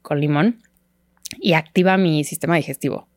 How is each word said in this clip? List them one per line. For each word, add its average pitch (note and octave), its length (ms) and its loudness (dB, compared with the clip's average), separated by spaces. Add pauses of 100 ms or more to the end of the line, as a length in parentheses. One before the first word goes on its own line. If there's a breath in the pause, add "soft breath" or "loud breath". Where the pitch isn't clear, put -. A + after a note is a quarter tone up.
con D3 180 -2
limón D3+ 400 0 (800)
y G3 140 2
activa F3+ 440 2
mi D#3+ 260 2
sistema D#3+ 320 -4
digestivo. - 600 -4